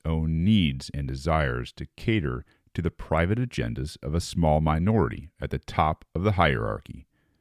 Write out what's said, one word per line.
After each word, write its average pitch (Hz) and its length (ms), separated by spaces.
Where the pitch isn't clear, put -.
own 80 400
needs 82 460
and 69 180
desires 67 640
to 78 140
cater 73 480
to 87 80
the 82 80
private 87 480
agendas 65 640
of 73 120
a 85 60
small 78 400
minority 78 720
at 69 100
the 73 80
top - 460
of 82 80
the 104 100
hierarchy. 58 760